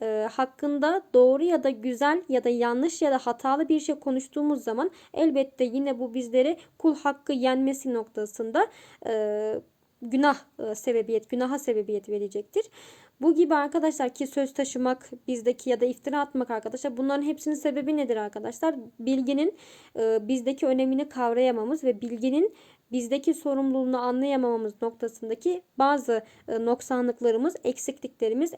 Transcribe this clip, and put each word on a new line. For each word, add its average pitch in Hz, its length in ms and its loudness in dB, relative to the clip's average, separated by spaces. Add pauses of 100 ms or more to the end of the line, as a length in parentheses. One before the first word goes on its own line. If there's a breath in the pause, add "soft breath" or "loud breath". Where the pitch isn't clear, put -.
e, 214 300 0
hakkında 294 680 0 (120)
doğru 254 300 8
ya 330 180 2
da 269 80 2
güzel 254 580 0
ya 254 160 0
da 247 40 2
yanlış 240 540 0
ya 294 100 4
da 262 60 2
hatalı 269 500 0
bir 311 120 4
şey 302 140 -2
konuştuğumuz 285 680 -2
zaman 247 260 -2 (240 loud breath)
elbette 269 500 2
yine 254 340 -2
bu 240 160 -6
bizleri 254 420 2 (220 loud breath)
kul 311 180 2
hakkı 285 360 -4
yenmesi 262 640 0
noktasında, 226 720 -2 (400 loud breath)
e, 214 480 -2 (480)
günah, 262 340 2 (220)
e, 220 160 -6
sebebiyet, 220 560 -2
günaha 254 280 -2
sebebiyet 214 500 -4
verecektir. 208 560 -4 (560 loud breath)
Bu 311 140 4
gibi 311 200 4
arkadaşlar 294 600 0
ki 277 120 -4
söz 269 280 -2
taşımak 254 560 -2 (180)
bizdeki 247 420 -2
ya 233 100 0
da 247 40 2
iftira 262 360 -2
atmak 269 300 -4
arkadaşlar 233 460 -6
bunların 277 260 0
hepsinin 302 320 -2
sebebi 294 420 -2
nedir 240 200 0
arkadaşlar? 220 580 -4 (240)
Bilginin, 269 560 0 (440 loud breath)
e, 220 300 0
bizdeki 262 380 0
önemini 262 420 2
kavrayamamız 247 760 0
ve 240 160 0
bilginin 254 540 0 (380 loud breath)
bizdeki 262 420 0
sorumluluğunu 269 640 0
anlayamamamız 247 760 0 (100)
noktasındaki 233 800 -4 (160)
bazı, 262 440 2 (260 loud breath)
e, 226 160 -2
noksanlıklarımız, 240 880 0 (100)
eksikliklerimiz 254 920 -4